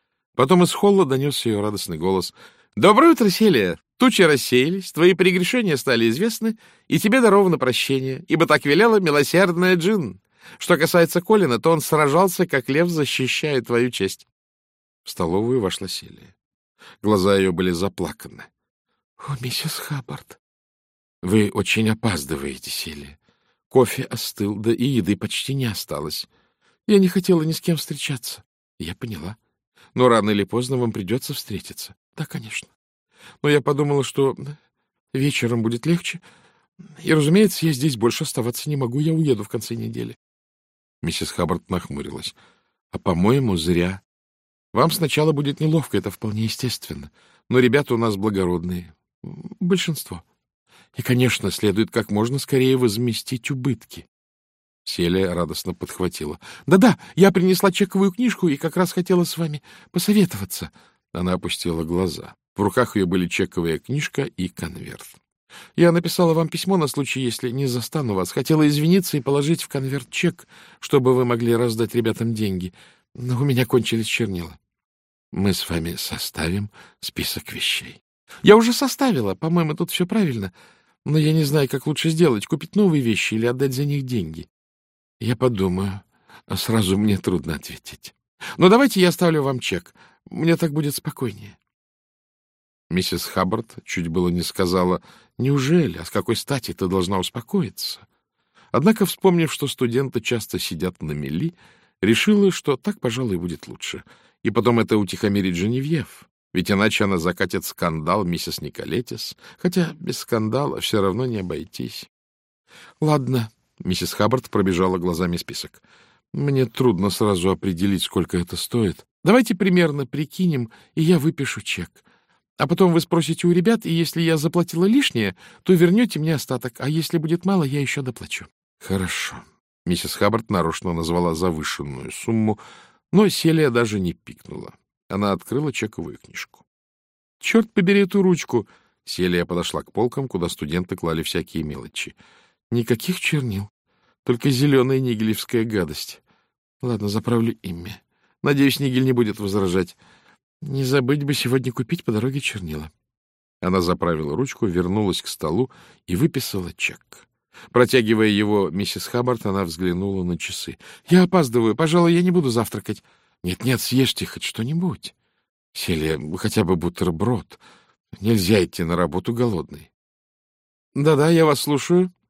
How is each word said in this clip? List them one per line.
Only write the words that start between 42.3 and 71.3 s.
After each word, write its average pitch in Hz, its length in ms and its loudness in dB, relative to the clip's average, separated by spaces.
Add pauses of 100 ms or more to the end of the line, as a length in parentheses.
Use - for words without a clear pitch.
«А, - 80 -10
по-моему, 101 580 2
зря. 87 440 0 (720)
Вам 147 180 2
сначала 156 400 0
будет 143 280 -4
неловко, 156 380 0
это 101 120 -2
вполне 107 340 -4
естественно. - 680 -6 (380)
Но 123 100 4
ребята 127 340 4
у 117 40 2
нас 113 180 0
благородные. 90 800 -2 (260)
Большинство. - 1000 -4 (720)
И, 123 60 -8
конечно, 120 500 0
следует 104 400 0
как 110 200 -2
можно 117 280 0
скорее 131 380 2
возместить 120 720 -2
убытки». 131 560 -6 (800)
Селия 87 480 0
радостно 85 400 -4
подхватила. 85 680 -6 (260)
«Да-да, 190 320 6 (180)
я 190 160 8
принесла 185 400 4
чековую 196 400 0
книжку 208 360 0
и 139 100 2
как 160 200 -6
раз 180 140 2
хотела 180 320 0
с - 140 -4
вами 151 240 -6 (300)
посоветоваться». 175 800 0 (420)
Она 90 200 0
опустила 87 500 -4
глаза. 87 520 -4 (200)
В 98 60 -4
руках 104 340 2
ее 95 120 2
были 90 200 0
чековая 85 520 -4
книжка 139 440 -6
и 92 240 -6
конверт. - 600 -14 (680)
«Я 170 160 6
написала 170 420 2
вам 156 160 0
письмо 190 280 -2
на 156 100 2
случай, 135 340 -4
если 120 300 -4
не 135 160 -2
застану 123 460 -4
вас. 92 180 -2
Хотела 156 360 2
извиниться 156 500 2
и 135 40 -2
положить 143 420 0
в - 40 -12
конверт 135 420 -6
чек, - 380 -4 (320)
чтобы 131 360 4
вы 127 100 2
могли 117 300 2